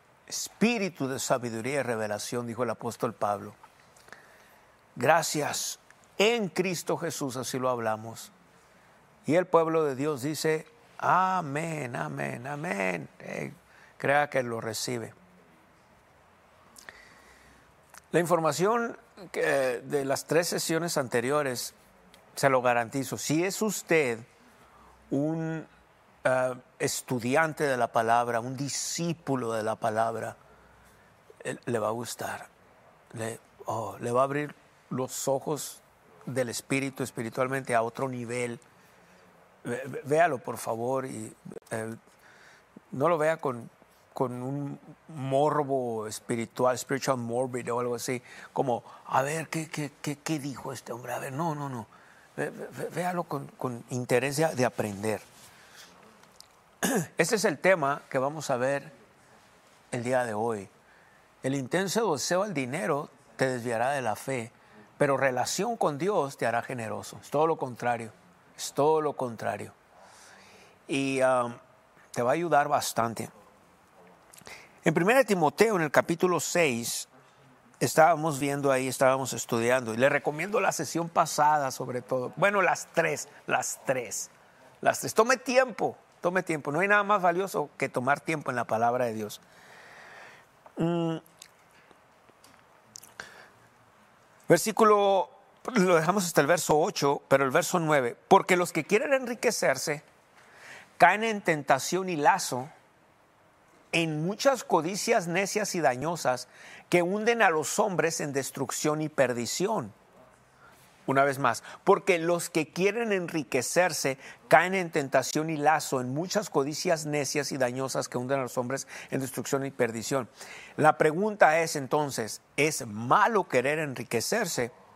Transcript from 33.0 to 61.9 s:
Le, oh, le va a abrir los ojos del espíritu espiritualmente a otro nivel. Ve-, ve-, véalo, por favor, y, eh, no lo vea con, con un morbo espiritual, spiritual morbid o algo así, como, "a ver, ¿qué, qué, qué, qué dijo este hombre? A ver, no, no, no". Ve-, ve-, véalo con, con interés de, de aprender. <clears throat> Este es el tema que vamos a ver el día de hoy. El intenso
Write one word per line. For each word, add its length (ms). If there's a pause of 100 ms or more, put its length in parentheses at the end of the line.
Le, 260 (260)
oh, 340
le 120
va 100
a 20
abrir 320 (340)
los 380
ojos 560 (420)
del 240
espíritu 540
espiritualmente 720
a 80
otro 260
nivel. 500 (1040)
Ve-, 260
ve-, 180
véalo, 320
por 200
favor, 480
y, 300 (360)
eh, 240 (960)
no 180
lo 80
vea 200
con, 320 (440)
con 280
un 380 (300)
morbo 1000
espiritual, 680
spiritual 400
morbid 560
o 80
algo 140
así, 280 (300)
como, 320 (200)
"a 160
ver, 280
¿qué, 200
qué, 220 (100)
qué, 160
qué 220
dijo 320
este 220
hombre? 180
A 80
ver, 140
no, 220
no, 120
no". 200 (500)
Ve-, 140
ve-, 440
véalo 300
con, 220 (100)
con 320
interés 480
de, 180
de 80
aprender. 580 (1600)
<clears throat> 360
Este 180
es 80
el 160
tema 500
que 80
vamos 340
a 40
ver 380 (960)
el 140
día 180
de 120
hoy. 340 (720)
El 100
intenso 600